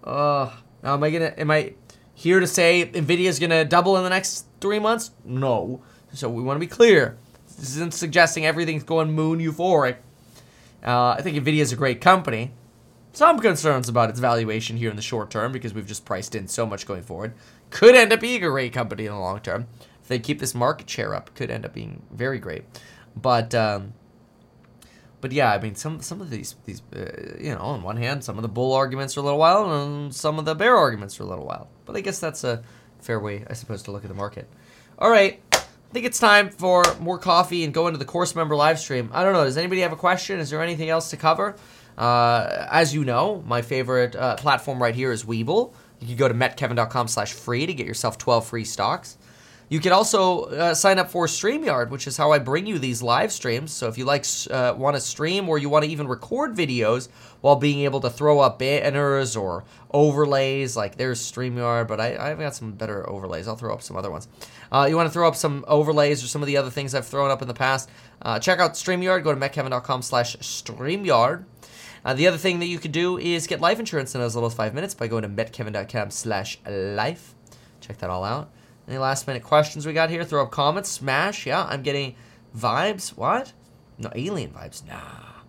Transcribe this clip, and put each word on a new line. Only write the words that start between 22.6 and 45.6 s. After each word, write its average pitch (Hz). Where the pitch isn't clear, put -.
But, 117
um, 104
but 131
yeah, 131
I 101
mean, 107
some, 156
some -
of 165
these, -
these, -
uh, -
you 143
know, 92
on 113
one 104
hand, 123
some -
of 113
the 113
bull 127
arguments 135
are 147
a 143
little 143
wild, 180
and 143
some 156
of 151
the 156
bear 226
arguments 113
are 101
a 98
little 87
wild. -
But -
I -
guess -
that's -
a 117
fair 113
way, 104
I -
suppose, 110
to 104
look 101
at 101
the 95
market. 101
All 220
right, 202
I -
think 240
it's 240
time 208
for 180
more 175
coffee 175
and 143
go 165
into 160
the 135
course 175
member 156
live 151
stream. 123
I 170
don't 190
know, 165
does 135
anybody 185
have 170
a 156
question? 185
Is 147
there 156
anything 160
else 160
to 151
cover? 185
Uh, 120
as 156
you 151
know, 156
my 120
favorite, 123
uh, 123
platform 131
right 117
here 127
is 113
Webull. 117